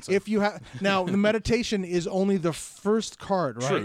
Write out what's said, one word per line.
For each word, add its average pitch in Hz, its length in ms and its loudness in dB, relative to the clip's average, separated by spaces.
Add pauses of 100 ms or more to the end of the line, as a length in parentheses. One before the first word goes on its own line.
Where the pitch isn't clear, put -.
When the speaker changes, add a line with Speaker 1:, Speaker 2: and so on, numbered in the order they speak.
Speaker 1:
so. - 120 -6
Speaker 2:
If 196 160 2
you 214 140 2
ha-, 208 160 -2 (220)
now, 196 220 2
the 185 140 0
meditation 214 680 2
is 175 220 -2
only 196 300 2
the 165 160 0
first - 680 -2
card, 151 420 -2
right? 127 80 0
Speaker 1:
True, 143 160 2